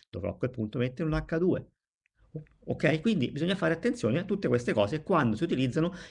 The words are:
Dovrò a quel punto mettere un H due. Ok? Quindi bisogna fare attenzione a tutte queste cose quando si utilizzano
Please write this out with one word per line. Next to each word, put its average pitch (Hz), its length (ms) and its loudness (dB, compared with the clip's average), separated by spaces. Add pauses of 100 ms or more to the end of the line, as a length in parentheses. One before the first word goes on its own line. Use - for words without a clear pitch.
(100)
Dovrò 95 220 -6
a - 40 -10
quel 131 140 -2
punto 110 260 -6
mettere 131 320 -2
un 156 60 0
H 156 240 -2
due. 175 280 2 (1000)
Ok? 147 340 2
Quindi 156 300 0
bisogna 175 240 -2
fare 165 180 2
attenzione 165 460 0
a - 60 -2
tutte 196 240 -2
queste 120 260 2
cose 110 280 2
quando 139 320 2
si 113 100 -2
utilizzano 135 500 0 (160)